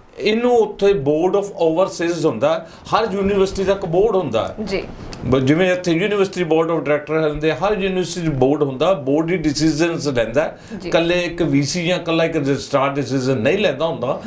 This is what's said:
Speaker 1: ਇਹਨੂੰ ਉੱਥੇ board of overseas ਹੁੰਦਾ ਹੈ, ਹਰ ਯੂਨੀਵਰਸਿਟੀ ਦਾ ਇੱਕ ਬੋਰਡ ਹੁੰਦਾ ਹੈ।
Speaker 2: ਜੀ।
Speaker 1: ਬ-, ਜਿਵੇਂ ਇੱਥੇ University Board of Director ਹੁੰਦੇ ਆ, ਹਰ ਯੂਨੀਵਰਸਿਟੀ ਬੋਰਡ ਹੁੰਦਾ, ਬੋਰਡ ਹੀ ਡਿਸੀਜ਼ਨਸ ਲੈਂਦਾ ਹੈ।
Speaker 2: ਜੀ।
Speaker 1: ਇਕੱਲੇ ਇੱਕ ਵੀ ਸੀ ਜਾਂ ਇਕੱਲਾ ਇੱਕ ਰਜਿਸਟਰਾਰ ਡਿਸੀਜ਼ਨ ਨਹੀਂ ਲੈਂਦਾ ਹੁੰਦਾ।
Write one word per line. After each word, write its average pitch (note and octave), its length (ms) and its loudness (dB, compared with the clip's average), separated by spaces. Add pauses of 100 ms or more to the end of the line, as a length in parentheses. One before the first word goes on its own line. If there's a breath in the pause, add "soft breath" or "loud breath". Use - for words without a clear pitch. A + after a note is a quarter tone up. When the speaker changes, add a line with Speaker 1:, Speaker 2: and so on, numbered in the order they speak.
(200)
Speaker 1:
ਇਹਨੂੰ A#3 380 2
ਉੱਥੇ G3+ 300 2
board E3+ 500 2
of G3 60 0
overseas E3+ 840 0
ਹੁੰਦਾ C#3 280 2
ਹੈ, - 140 -6 (260 loud breath)
ਹਰ G#3+ 180 0
ਯੂਨੀਵਰਸਿਟੀ F#3+ 520 0
ਦਾ F#3+ 100 2
ਇੱਕ F#3+ 120 -4
ਬੋਰਡ F#3+ 300 2
ਹੁੰਦਾ A#2 320 0
ਹੈ। - 160 -10
Speaker 2:
ਜੀ। F#3+ 200 -4 (420)
Speaker 1:
ਬ-, B2+ 140 2
ਜਿਵੇਂ D#3 320 4
ਇੱਥੇ F3+ 200 0
University F#3+ 580 0
Board D#3+ 200 2
of E3 80 0
Director D3+ 520 0
ਹੁੰਦੇ D3 220 0
ਆ, D3+ 40 -4
ਹਰ G3 220 0
ਯੂਨੀਵਰਸਿਟੀ F#3 520 -2
ਬੋਰਡ C#3+ 340 2
ਹੁੰਦਾ, C#3 300 2
ਬੋਰਡ D3+ 380 0
ਹੀ F#3+ 60 2
ਡਿਸੀਜ਼ਨਸ D#3 680 0
ਲੈਂਦਾ A#2+ 340 0
ਹੈ। - 180 -6 (220 loud breath)
Speaker 2:
ਜੀ। F3+ 80 -10
Speaker 1:
ਇਕੱਲੇ E3+ 320 2
ਇੱਕ E3+ 200 -4
ਵੀ C#3+ 220 2
ਸੀ E3 240 -4
ਜਾਂ F3 120 0
ਇਕੱਲਾ E3 260 0
ਇੱਕ D#3+ 100 -4
ਰਜਿਸਟਰਾਰ C#3 540 0
ਡਿਸੀਜ਼ਨ C3+ 480 -2
ਨਹੀਂ C3+ 200 2
ਲੈਂਦਾ D#3 280 -2
ਹੁੰਦਾ। C#3 420 -4